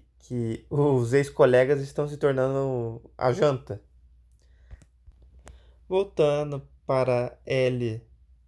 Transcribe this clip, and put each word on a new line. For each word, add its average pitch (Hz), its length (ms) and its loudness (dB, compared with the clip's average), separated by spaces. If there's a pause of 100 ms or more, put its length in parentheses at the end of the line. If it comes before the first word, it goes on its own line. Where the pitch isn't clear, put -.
(200)
que 117 500 -6
os 135 420 2
ex-colegas 139 680 4
estão 139 260 -6
se 147 100 -10
tornando 131 880 -2 (140)
a 127 160 0
janta. 135 500 -2 (2000)
Voltando 147 760 -2 (200)
para 127 600 -2
Ellie, 123 560 -2 (460)